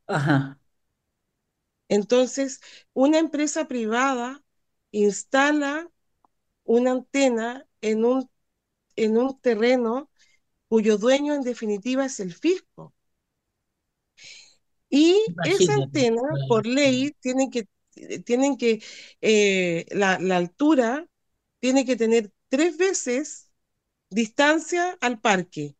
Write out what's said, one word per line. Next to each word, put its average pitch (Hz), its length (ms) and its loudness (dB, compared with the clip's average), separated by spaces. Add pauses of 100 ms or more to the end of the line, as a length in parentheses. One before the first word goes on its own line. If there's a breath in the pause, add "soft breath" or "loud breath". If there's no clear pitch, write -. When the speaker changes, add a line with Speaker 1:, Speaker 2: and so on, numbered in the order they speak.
Speaker 1:
Ajá. 143 520 0 (1300)
Speaker 2:
Entonces, 247 720 0 (320 loud breath)
una 294 260 4
empresa 302 480 -2
privada 247 760 -4 (480)
instala 285 960 0 (760)
una 247 280 2
antena 254 760 -2 (140)
en 220 240 0
un, 254 240 0 (640)
en 220 220 0
un 269 220 0
terreno 240 720 0 (580)
cuyo 214 300 2
dueño, 277 380 2
en 277 80 -4
definitiva, 240 600 -4
es 262 140 -10
el 180 140 -8
fisco. 302 600 -4 (2000 loud breath)
Y 330 260 4 (280)
esa 381 300 2
Speaker 1:
Imagínate, 415 120 0
Speaker 2:
antena, 233 360 0
Speaker 1:
claro. 277 260 -4
Speaker 2:
por 220 180 0
ley, 262 540 0
tienen 254 320 -2
que, 233 160 -6 (580)
tienen 262 320 0
que, 226 240 0 (400 loud breath)
eh, 190 720 2
la, 190 280 0
la 185 180 0
altura 262 680 0 (520)
tiene 262 260 2
que 247 100 0
tener 226 360 0 (180)
tres 311 280 0
veces 311 760 -4 (580)
distancia 311 920 0
al 247 180 -2
parque. 175 600 -2